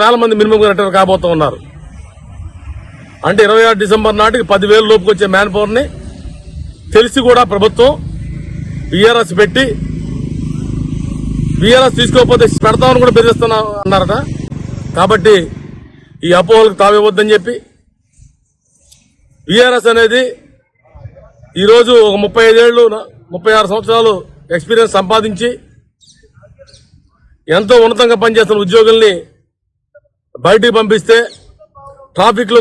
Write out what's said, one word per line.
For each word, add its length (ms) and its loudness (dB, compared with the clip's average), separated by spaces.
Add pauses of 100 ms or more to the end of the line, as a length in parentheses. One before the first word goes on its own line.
వేల 160 2
మంది 180 0
మినిమం 320 2
రిటైర్ 280 -2
కాబోతూ 360 0
ఉన్నారు. 240 -4 (1700)
అంటే 200 2
ఇరవై 220 4
ఆరు 140 0
డిసెంబర్ 400 0
నాటికి 300 0
పదివేల 380 2
లోపుకొచ్చే 440 0
మ్యాన్ 200 0
పవర్ని 300 -2 (1120)
తెలిసి 320 2
కూడా 160 4 (100)
ప్రభుత్వం 400 0 (1000)
విఆర్ఎస్ 480 0
పెట్టి 240 0 (2000)
విఆర్ఎస్ 380 2
తీసుకోకపోతే 460 2 (200)
పెడతామని 360 2
కూడా 140 4
బెదిరిస్తున్నా 400 0 (300)
అన్నారట. 280 -2 (840)
కాబట్టి 360 2 (920)
ఈ 20 0 (100)
అపోహలకు 420 4
తావివ్వద్దని 520 2
చెప్పి 220 0 (1900)
విఆర్ఎస్ 440 2
అనేది 300 2 (1400)
ఈరోజు 320 4 (140)
ఒక 160 0
ముప్పై 280 0
ఐదేళ్ళు, 320 4 (500)
ముప్పై 240 -2
ఆరు 140 0
సంవత్సరాలు 420 0 (420)
ఎక్స్పీరియన్స్ 440 0
సంపాదించి 500 -2 (2000)
ఎంతో 180 2 (100)
ఉన్నతంగా 380 0
పనిచేస్తున్న 420 0
ఉద్యోగుల్ని 480 4 (1300)
బయటికి 320 2
పంపిస్తే 400 0 (960)
ట్రాఫిక్లో 460 0